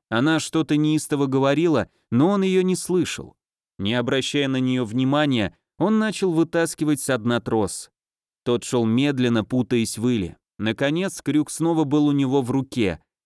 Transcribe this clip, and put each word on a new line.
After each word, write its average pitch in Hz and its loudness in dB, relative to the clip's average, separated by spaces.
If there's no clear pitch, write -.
Она 147 2
что-то 156 -2
неистово 151 0
говорила, 139 2
но 131 4
он 202 2
её 185 2
не 185 0
слышал. - -4
Не 101 -2
обращая 131 0
на 135 -2
неё 127 0
внимания, 131 0
он 220 2
начал 214 0
вытаскивать 165 0
со 131 -2
дна 117 0
трос. - -4
Тот 120 0
шёл 123 0
медленно, 123 2
путаясь 123 0
в 110 -4
иле. 101 -4
Наконец, 143 -2
крюк 147 0
снова 160 0
был 147 2
у 147 2
него 139 0
в 120 -6
руке, 127 -2